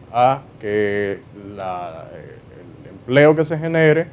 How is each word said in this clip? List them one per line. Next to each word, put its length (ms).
a 300
que 600
la, 600
el 760
empleo 460
que 80
se 140
genere 540